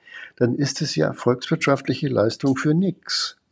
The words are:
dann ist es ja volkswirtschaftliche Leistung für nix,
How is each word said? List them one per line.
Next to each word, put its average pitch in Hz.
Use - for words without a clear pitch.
dann 123
ist -
es 151
ja 151
volkswirtschaftliche 135
Leistung 120
für 151
nix, -